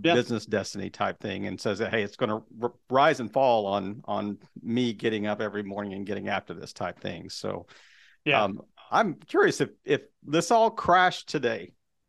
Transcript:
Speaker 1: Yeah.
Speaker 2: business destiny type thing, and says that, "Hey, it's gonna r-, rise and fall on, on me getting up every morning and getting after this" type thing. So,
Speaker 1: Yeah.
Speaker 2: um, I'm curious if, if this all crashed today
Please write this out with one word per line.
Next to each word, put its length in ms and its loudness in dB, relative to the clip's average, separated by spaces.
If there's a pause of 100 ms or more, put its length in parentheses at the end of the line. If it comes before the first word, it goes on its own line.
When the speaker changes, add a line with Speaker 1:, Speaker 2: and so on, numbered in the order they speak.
Speaker 1:
Yeah. 160 4
Speaker 2:
business 260 -2
destiny 440 -4
type 300 -4
thing, 260 -6
and 160 -8
says 180 -2
that, 120 -2
"Hey, 120 0
it's 140 -8
gonna 240 -2 (200)
r-, 120 -4 (160)
rise 300 6
and 120 -6
fall 360 4
on, 380 -4
on 340 -4 (220)
me 320 0
getting 340 -2
up 140 -2
every 220 -4
morning 300 -8
and 120 -8
getting 220 -6
after 260 -4
this" 200 -14
type 260 -8
thing. 300 -10
So, 380 -8 (580)
Speaker 1:
Yeah. 180 4
Speaker 2:
um, 180 -2 (300)
I'm 240 2
curious 460 2
if, 80 0 (160)
if 160 2 (220)
this 280 0
all 200 6
crashed 580 4
today 440 -2 (360)